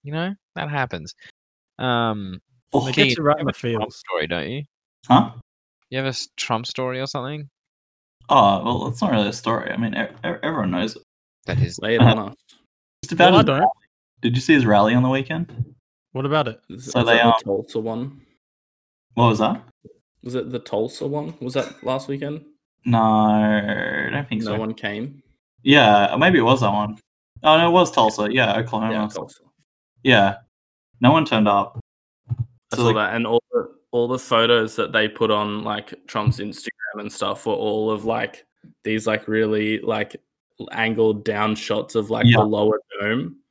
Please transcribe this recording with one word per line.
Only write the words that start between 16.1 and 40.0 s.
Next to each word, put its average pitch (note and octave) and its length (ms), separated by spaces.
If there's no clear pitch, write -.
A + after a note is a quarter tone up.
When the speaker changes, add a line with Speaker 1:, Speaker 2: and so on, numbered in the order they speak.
Speaker 3:
What C3 140
about C#3+ 220
it? A2 120
Speaker 4:
Is, B2 220
Speaker 2:
So B2+ 80
Speaker 4:
was A#2 80
Speaker 2:
they, A#2 80
Speaker 4:
it A#2 80
the A#2 60
Speaker 2:
um, A2+ 40
Speaker 4:
Tulsa G2+ 360
one? A#2+ 420
Speaker 2:
What A#2 140
was G#2+ 100
that? C3 240
Speaker 4:
Was B2 120
it A#2+ 140
the B2 100
Tulsa - 480
one? D3+ 320
Was B2+ 140
that - 300
last - 240
weekend? C#3+ 360
Speaker 2:
No, A#2 160
I G#2+ 1120
don't C#3 160
think A2 140
Speaker 4:
No G#2+ 120
Speaker 2:
so. A2 60
Speaker 4:
one A2 140
came? A2+ 480
Speaker 2:
Yeah, G#2 560
maybe E3+ 220
it A#2 40
was B2 180
that G2+ 120
one. G#2 240
Oh, D#3 140
no, E3+ 120
it - 20
was F3 200
Tulsa. G#2+ 400
Yeah, A2+ 260
Oklahoma. A2+ 360
Speaker 4:
Yeah, G#2+ 140
Tulsa. - 320
Speaker 2:
Yeah. G#2 320
No B2 120
one D#3 140
turned G#2+ 220
up. G2+ 320
Speaker 4:
I B2+ 60
Speaker 2:
So, B2 40
Speaker 4:
saw - 60
Speaker 2:
like A2 80
Speaker 4:
that, G#2 200
and A#2 120
all A#2 240
the, A#2+ 160
all A#2+ 160
the B2+ 120
photos A2+ 580
that G2 140
they A2 160
put A2 220
on, G#2 340
like, G#2 300
Trump's A2 320
Instagram - 600
and G#2 120
stuff - 340
were A2 80
all G#2+ 380
of, G#2+ 140
like, A2 400
these, A2 220
like, G#2+ 220
really, G#2+ 520
like, G#2+ 360